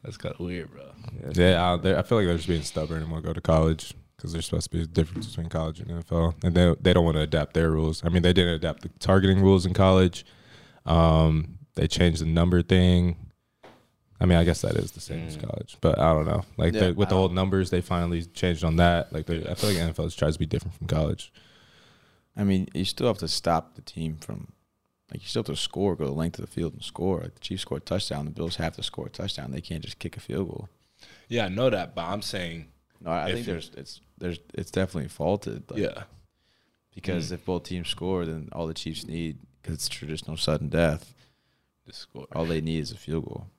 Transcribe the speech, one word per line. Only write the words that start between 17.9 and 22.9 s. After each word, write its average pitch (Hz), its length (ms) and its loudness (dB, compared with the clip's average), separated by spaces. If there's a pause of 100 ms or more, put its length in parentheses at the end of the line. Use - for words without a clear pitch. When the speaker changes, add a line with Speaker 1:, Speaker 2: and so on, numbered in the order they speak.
Speaker 3:
changed 85 420 -2
on 80 120 2
that. 87 360 4
Like, 78 140 -6
they, 82 200 -4
I 78 80 -6
feel 107 160 -2
like 95 80 0
N 82 120 0
F 78 80 -8
L 82 100 -4
tries 78 260 0
to 78 40 -8
be 82 80 -2
different 87 300 -4
from - 100 -10
college. - 460 -2 (1040)
Speaker 4:
I 104 80 -2
mean, 95 300 2
you 90 100 -2
still - 240 -2